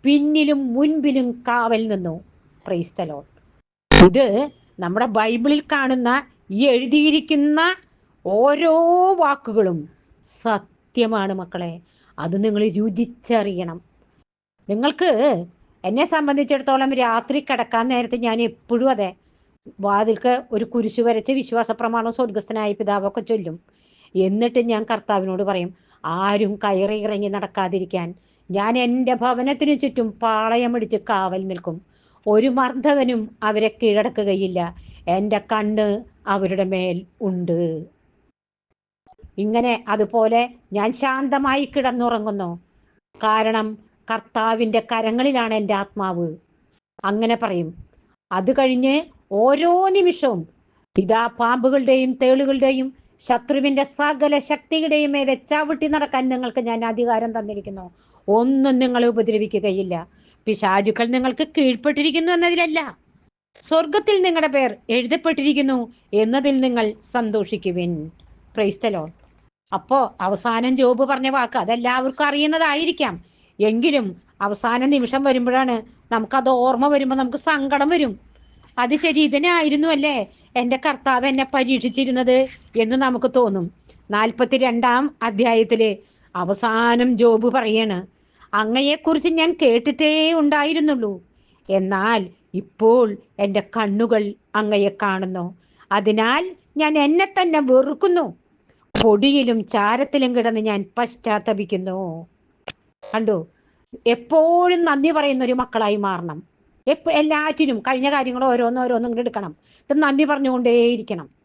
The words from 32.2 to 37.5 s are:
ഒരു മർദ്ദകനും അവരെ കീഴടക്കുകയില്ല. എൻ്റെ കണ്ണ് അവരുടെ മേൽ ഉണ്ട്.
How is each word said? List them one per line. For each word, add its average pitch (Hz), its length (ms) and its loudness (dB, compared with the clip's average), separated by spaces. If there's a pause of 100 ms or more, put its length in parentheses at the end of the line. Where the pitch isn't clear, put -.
ഒരു 220 220 4
മർദ്ദകനും 254 720 0 (220)
അവരെ 214 260 0
കീഴടക്കുകയില്ല. 202 920 0 (480)
എൻ്റെ 202 300 0
കണ്ണ് 214 480 0 (400)
അവരുടെ 190 380 0
മേൽ 185 340 -2 (220)
ഉണ്ട്. 180 400 -2 (1800)